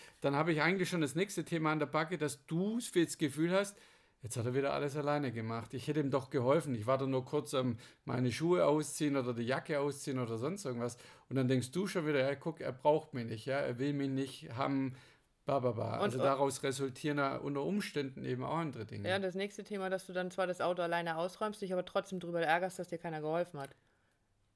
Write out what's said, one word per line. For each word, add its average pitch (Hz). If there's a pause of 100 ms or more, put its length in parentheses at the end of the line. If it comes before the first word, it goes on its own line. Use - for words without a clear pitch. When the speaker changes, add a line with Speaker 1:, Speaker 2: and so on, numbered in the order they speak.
(220)
Speaker 1:
dann 139
habe 160
ich 151
eigentlich 180
schon 175
das 139
nächste 180
Thema 160
an 156
der 147
Backe, 160
dass 143
du 196
jetzt -
das 165
Gefühl 156
hast, 202 (460)
jetzt -
hat 117
er 123
wieder 139
alles 139
alleine 147
gemacht. 113
Ich 127
hätte 151
ihm 139
doch 135
geholfen. 139
Ich 104
war 131
da 135
nur 131
kurz 147
am 127 (280)
meine 127
Schuhe 165
ausziehen 147
oder 123
die 117
Jacke 139
ausziehen 139
oder 117
sonst 160
irgendwas. 120 (320)
Und 127
dann 131
denkst 127
du 185
schon 180
wieder, 147
ja, 139
guck, 156
er 131
braucht 151
mich 120
nicht, 113
ja, 135
er 131
will 143
mich 139
nicht 135
haben, 135 (500)
ba, 139
ba, 123
ba. 110
Speaker 2:
Und, -
Speaker 1:
Also 127
Speaker 2:
äh, 131
Speaker 1:
daraus 135
resultieren 135
ja 135
unter 143
Umständen 147
eben 127
auch 143
andere 135
Dinge. 104
Speaker 2:
Ja, 185
das 185
nächste 202
Thema, 190
dass 185
du 185
dann 180
zwar 185
das 180
Auto 175
alleine 170
ausräumst, 185
dich 185
aber 180
trotzdem 190
drüber 170
ärgerst, 175
dass 175
dir 170
keiner 156
geholfen 160
hat. 139 (840)